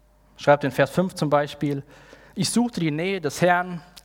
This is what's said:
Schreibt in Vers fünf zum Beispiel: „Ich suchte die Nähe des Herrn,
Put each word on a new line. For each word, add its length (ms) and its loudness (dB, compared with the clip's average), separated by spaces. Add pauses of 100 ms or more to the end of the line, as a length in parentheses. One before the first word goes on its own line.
(360)
Schreibt 260 4
in 80 0
Vers 200 0
fünf 240 0
zum 160 -2
Beispiel: 520 -2 (540)
„Ich 140 -2
suchte 280 -2
die 140 -2
Nähe 280 -4
des 200 -6
Herrn, 400 2 (240)